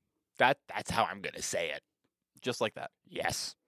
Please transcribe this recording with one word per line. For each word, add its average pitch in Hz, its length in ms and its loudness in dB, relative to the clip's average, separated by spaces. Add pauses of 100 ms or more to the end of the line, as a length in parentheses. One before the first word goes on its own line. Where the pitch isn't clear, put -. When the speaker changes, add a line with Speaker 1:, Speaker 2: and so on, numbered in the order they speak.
(380)
Speaker 1:
That, 127 200 6 (100)
that's 101 220 -6
how 113 140 4
I'm 95 160 -6
gonna - 220 -6
say 85 280 -2
it. 73 120 -8 (580)
Speaker 2:
Just 123 200 -2
like 107 140 0
that. - 160 -10 (180)
Speaker 1:
Yes. - 460 -4 (140)